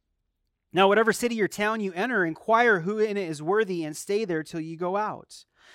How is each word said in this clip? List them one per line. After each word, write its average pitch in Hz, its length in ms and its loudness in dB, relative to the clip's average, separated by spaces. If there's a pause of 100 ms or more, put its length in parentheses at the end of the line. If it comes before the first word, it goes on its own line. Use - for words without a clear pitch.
(720)
Now, 196 160 6
whatever 214 240 4
city 233 280 -2
or 185 80 2
town 214 320 -2
you 196 140 -4
enter, 208 320 0
inquire 220 540 4
who 202 180 -4
in 214 180 0
it 190 140 -4
is 151 120 -8
worthy 185 400 0
and 151 140 -8
stay 208 300 -4
there 165 160 -2
till 165 180 -10
you 160 160 -10
go 180 200 -4
out. 202 500 -8 (280)